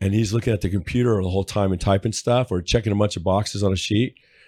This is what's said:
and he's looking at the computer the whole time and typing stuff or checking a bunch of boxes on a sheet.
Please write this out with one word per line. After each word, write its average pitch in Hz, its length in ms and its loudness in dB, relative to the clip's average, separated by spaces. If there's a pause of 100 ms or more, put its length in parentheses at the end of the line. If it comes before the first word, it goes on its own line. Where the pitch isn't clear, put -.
and 98 120 2
he's 107 200 2
looking 117 200 0
at 101 80 0
the 95 80 -2
computer 107 520 0
the 92 80 -2
whole 95 160 0
time 98 260 0
and 90 80 0
typing 101 340 0
stuff 123 380 0
or 92 100 -2
checking 107 300 0
a 101 40 2
bunch 101 220 0
of 87 60 -8
boxes 98 400 0
on 98 80 2
a 95 60 0
sheet. 107 380 -2 (320)